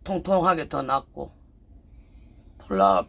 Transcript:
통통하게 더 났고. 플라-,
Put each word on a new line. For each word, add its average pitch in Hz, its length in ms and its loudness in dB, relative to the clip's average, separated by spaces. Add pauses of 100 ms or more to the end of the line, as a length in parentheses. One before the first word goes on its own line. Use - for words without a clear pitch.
통통하게 180 680 0
더 143 140 -6
났고. 135 480 -6 (1300)
플라-, 101 480 2